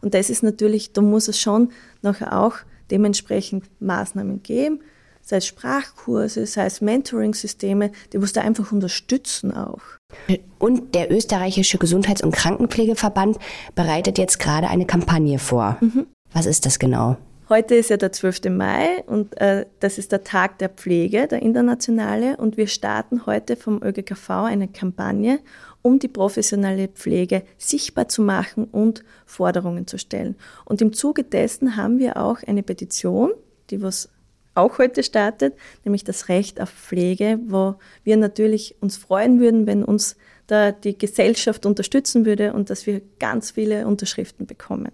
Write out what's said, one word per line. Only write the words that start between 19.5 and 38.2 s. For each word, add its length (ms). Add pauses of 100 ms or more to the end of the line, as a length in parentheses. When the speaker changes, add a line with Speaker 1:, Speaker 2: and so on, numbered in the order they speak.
Speaker 1:
das 180
ist 140
der 120
Tag 360
der 100
Pflege, 580
der 140
internationale. 960
Und 200
wir 100
starten 580
heute 300
vom 280
Ö 80
G 120
K 120
V 280
eine 240
Kampagne, 720 (420)
um 160
die 100
professionelle 800
Pflege 540 (140)
sichtbar 500
zu 140
machen 440
und 380 (220)
Forderungen 600
zu 100
stellen. 380 (300)
Und 160
im 120
Zuge 300
dessen 520
haben 220
wir 200
auch 260
eine 180
Petition, 720 (400)
die 100
was 280 (440)
auch 240
heute 260
startet, 520 (300)
nämlich 180
das 240
Recht 340
auf 80
Pflege, 760
wo 280 (280)
wir 140
natürlich 640